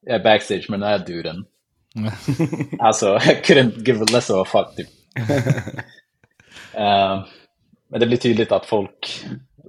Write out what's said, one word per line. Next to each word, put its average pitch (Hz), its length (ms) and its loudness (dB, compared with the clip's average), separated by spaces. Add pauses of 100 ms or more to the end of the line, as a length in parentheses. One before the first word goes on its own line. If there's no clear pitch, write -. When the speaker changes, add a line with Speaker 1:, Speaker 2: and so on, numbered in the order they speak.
Speaker 1:
jag 123 180 -2
är 87 40 -4
backstage 104 460 0
med 101 100 -4
den 101 100 -2
här 104 100 0
duden." 85 460 -10 (500)
Speaker 2:
Mm. 110 160 -6 (340)
Speaker 1:
<laughs> 147 340 -6
Alltså, 107 360 2
I 113 40 2 (240)
couldn't 117 440 4
give 113 140 2
a 110 120 0
less 120 160 2
of 95 180 2
a - 20 -14 (160)
fuck, - 100 -16
typ. 87 120 -12 (260)
Speaker 2:
<laughs> 123 720 -2 (880)
Speaker 1:
Eh, 98 500 2 (680)
men 113 100 -6
det 120 60 2
blir 120 120 2
tydligt 113 340 0
att 95 140 0
folk, - 600 -6 (440)